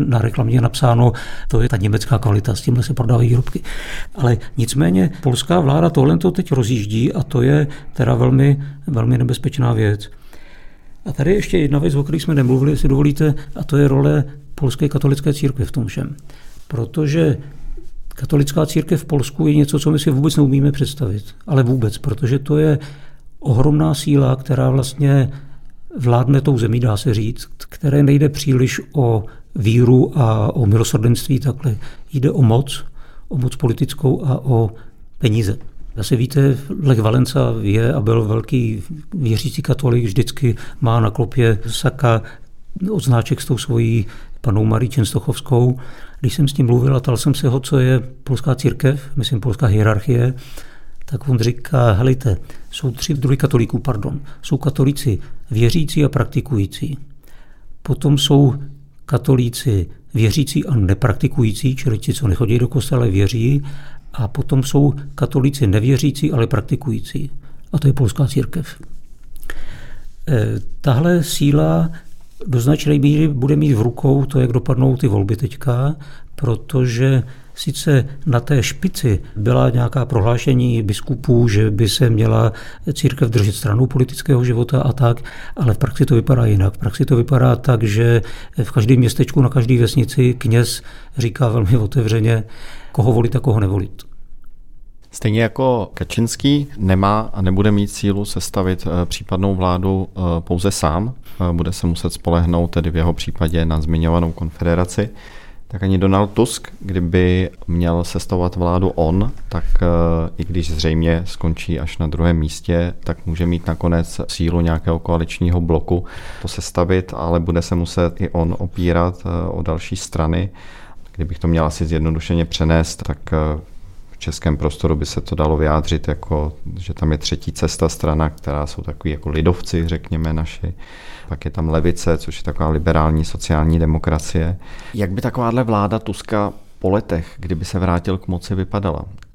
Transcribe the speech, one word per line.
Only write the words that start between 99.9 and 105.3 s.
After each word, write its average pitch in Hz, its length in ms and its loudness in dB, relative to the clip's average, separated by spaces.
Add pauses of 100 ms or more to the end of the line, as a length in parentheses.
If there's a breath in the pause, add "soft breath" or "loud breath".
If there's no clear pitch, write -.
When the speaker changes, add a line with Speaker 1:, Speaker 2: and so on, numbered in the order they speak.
Speaker 2:
eh, - 100 -10 (200)
pouze 90 320 -2
sám, 92 420 -2
eh, - 400 -4
bude 85 180 0
se - 160 -4
muset 85 260 -2
spolehnout 85 580 2
tedy 82 180 0
v 78 60 -4
jeho 82 180 2
případě 82 520 -2
na 80 160 0
zmiňovanou 82 500 2
konfederaci, 85 800 -2 (580 loud breath)